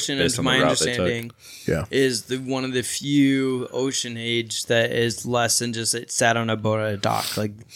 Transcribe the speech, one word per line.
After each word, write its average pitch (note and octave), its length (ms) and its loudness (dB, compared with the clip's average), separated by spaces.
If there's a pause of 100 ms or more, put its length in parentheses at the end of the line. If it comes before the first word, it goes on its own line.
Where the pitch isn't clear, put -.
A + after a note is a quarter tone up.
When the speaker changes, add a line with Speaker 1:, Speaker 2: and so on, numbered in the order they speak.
Speaker 1:
Ocean, C#3 140 -4
Speaker 2:
based B2+ 160 0
Speaker 1:
is A#2 40 -4
Speaker 2:
on - 80 0
the B2+ 60 2
Speaker 1:
my C3 100 4
Speaker 2:
route - 160 2
they B2 160 0
took? A#2 60 0
Speaker 1:
understanding, A#2 300 -2 (360)
Speaker 3:
Yeah. - 240 0
Speaker 1:
is B2+ 320 2
the, B2+ 160 -6
one C3 260 -4
of C3 80 -4
the B2 100 0
few C3+ 920 2
ocean B2 440 -2
age A#2 500 -2
that A#2 260 4
is A#2 340 0
less A#2+ 320 2
than A#2+ 160 -2
just A2+ 200 -2
it A#2+ 180 -8
sat A#2 260 4
on A2+ 100 0
a A2 80 2
boat G#2+ 240 0
at G#2+ 140 -2
a - 20 -4
dock. A2 400 -2
Like G#2+ 160 -2 (240)